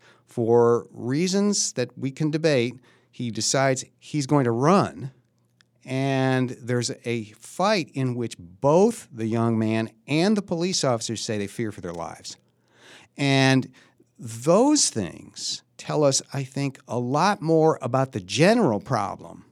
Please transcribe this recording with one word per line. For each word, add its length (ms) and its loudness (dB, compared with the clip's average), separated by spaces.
For 640 2
reasons 840 -2
that 240 -6
we 140 -6
can 200 -4
debate, 440 0
he 180 -8
decides 560 0
he's 260 -6
going 200 2
to 60 2
run. 600 2
And 680 0
there's 300 -2
a 220 -4
fight 560 -2
in 220 -4
which 240 -8
both 760 2
the 140 -4
young 320 2
man 320 0
and 280 2
the 60 -2
police 420 -4
officers 380 -2
say 160 -4
they 100 -4
fear 240 -6
for 100 -14
their 120 -8
lives. 440 -12
And 520 4
those 720 2
things 720 -8
tell 260 -2
us, 180 2
I 100 -4
think, 440 -6
a 120 -6
lot 420 0
more 400 4
about 320 -2
the 80 -6
general 580 2
problem 720 -6